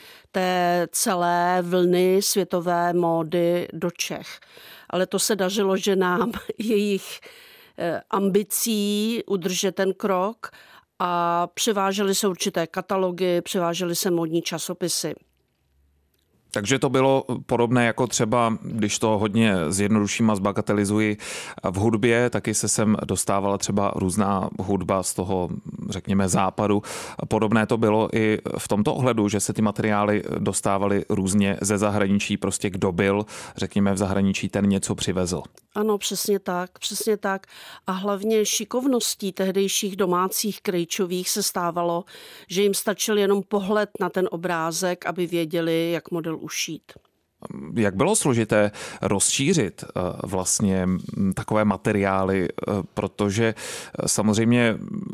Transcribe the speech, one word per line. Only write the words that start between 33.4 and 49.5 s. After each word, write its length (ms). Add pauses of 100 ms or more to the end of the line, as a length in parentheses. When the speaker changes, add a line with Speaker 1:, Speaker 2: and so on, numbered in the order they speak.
Speaker 2:
řekněme, 360
v 40
zahraničí, 520
ten 200
něco 260
přivezl. 480 (320)
Speaker 1:
Ano, 240
přesně 400
tak, 400
přesně 380
tak. 300 (400)
A 60
hlavně 540
šikovností 840
tehdejších 640
domácích 640
krejčových 680
se 120
stávalo, 600 (440)
že 140
jim 120
stačil 440
jenom 240
pohled 480 (100)
na 100
ten 200
obrázek, 760
aby 200
věděli, 680
jak 180
model 360
ušít. 460 (840)
Speaker 2:
Jak 220
bylo 200
složité 540 (320)
rozšířit, 840